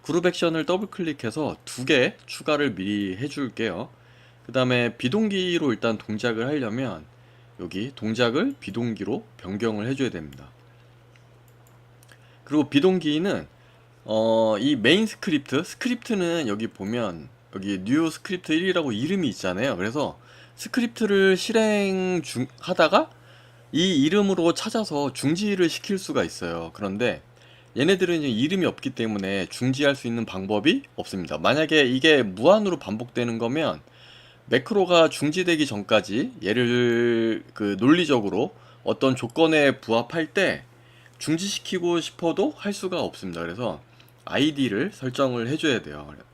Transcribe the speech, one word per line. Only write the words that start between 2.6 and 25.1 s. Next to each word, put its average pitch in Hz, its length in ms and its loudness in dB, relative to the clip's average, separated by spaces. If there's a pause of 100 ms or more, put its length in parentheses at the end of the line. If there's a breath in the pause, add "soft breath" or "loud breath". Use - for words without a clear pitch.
미리 95 420 -4
해줄게요. 117 720 -6 (560 soft breath)
그 120 80 -16
다음에 123 440 2
비동기로 180 760 0
일단 110 240 0
동작을 113 500 -4
하려면 120 600 -4 (540 soft breath)
여기 98 340 -8
동작을 120 680 0
비동기로 110 640 -4 (120)
변경을 104 500 -4
해줘야 135 240 -2
됩니다. 69 400 -12 (1900 soft breath)
그리고 143 240 2
비동기는, 160 760 2 (580 soft breath)
어, 110 540 2
이 139 180 2
메인 165 300 4
스크립트, 151 580 -2
스크립트는 175 840 -4
여기 104 180 -4
보면 98 640 -6 (260)
여기 98 300 -4
뉴 156 260 2
스크립트 - 420 -6
일이라고 170 400 0
이름이 156 360 -2
있잖아요. 95 480 -2
그래서 113 420 -4 (380 loud breath)
스크립트를 202 800 2
실행 196 880 0
중, 123 240 -4 (140)
하다가 185 500 4 (600 loud breath)
이 165 340 2
이름으로 180 500 4
찾아서 151 580 -2